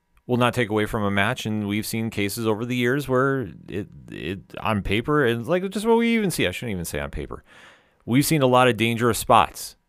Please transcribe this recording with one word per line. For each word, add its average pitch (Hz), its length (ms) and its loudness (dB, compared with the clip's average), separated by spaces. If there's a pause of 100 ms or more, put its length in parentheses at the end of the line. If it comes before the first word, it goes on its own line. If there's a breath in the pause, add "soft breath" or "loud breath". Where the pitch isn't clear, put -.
(260)
will 123 100 2
not 120 180 4
take 120 140 0
away 107 180 2
from 107 180 -2
a 101 60 0
match. 98 360 0
And 107 220 -2
we've 101 180 -2
seen 113 240 -4
cases 101 360 -4
over 110 180 0
the 123 120 -4
years 127 320 0
where 131 400 0 (200)
it, 98 180 -6 (240)
it 67 300 -8 (200)
on 104 220 0
paper, 139 420 0
and 117 220 0
like 180 240 -2
just 202 160 -6
what 226 100 4
we 233 180 2
even 208 160 0
see, 131 160 0
I 87 40 -2
shouldn't 117 220 -6
even 90 120 -4
say - 160 -6
on 71 100 -6
paper. - 340 -10 (600 soft breath)
We've 135 220 2
seen 156 160 2
a 131 40 6
lot 123 220 6
of 120 80 2
dangerous 117 420 0
spots - 580 2 (120)